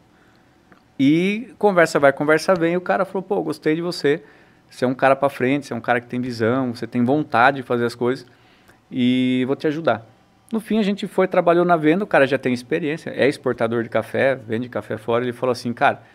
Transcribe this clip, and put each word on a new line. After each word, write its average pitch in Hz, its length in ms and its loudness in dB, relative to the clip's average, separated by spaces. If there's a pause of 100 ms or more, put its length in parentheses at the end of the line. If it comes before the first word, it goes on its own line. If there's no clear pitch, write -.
(1000)
E 180 600 2
conversa 175 400 4
vai, 139 140 6
conversa 156 420 2
vem. 170 220 0
O 180 40 0
cara 190 240 -2
falou, 190 180 -8
"Pô, 190 200 -4
gostei 156 320 -2
de 165 80 -4
você. 165 400 -2 (480)
Você - 140 -6
é 123 40 2
um 131 60 0
cara 135 200 4
pra 139 140 -2
frente, 139 380 -2
você - 60 -12
é 120 40 -8
um 113 40 -8
cara 120 200 0
que 120 60 -20
tem 123 140 -8
visão, 123 540 -2
você 113 120 -10
tem 120 180 -2
vontade 139 540 2
de 127 40 -10
fazer 120 220 -2
as 117 100 -2
coisas. 127 320 -2 (640)
E 127 560 0
vou 131 100 -2
te - 100 -6
ajudar." 139 400 -2 (460)
No 220 80 -2
fim, 214 180 -2
a 220 40 2
gente 196 240 -2
foi, 190 200 0
trabalhou 175 380 2
na 175 120 4
venda, 160 280 2
o - 20 -10
cara 143 200 4
já 131 120 0
tem 131 140 -2
experiência, 151 640 -6
é 120 120 2
exportador 120 540 -2
de 113 60 -6
café, 120 480 0
vende 117 320 -8
café 110 280 -8
fora. 117 280 -2
Ele 123 80 -4
falou 127 200 -4
assim, 120 200 -6
"Cara, 117 280 0 (140)